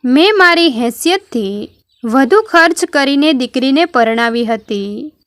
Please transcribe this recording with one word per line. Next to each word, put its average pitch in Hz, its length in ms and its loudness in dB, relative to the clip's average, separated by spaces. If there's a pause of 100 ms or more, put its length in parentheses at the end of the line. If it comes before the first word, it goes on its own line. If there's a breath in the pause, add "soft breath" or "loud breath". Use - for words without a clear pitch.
મેં 311 320 2
મારી 339 320 4
હેસિયતથી 233 1000 -4 (340)
વધુ 262 380 2
ખર્ચ 339 440 2
કરીને 285 480 0
દીકરીને 269 520 0
પરણાવી 233 600 -2
હતી. 220 680 -8 (140)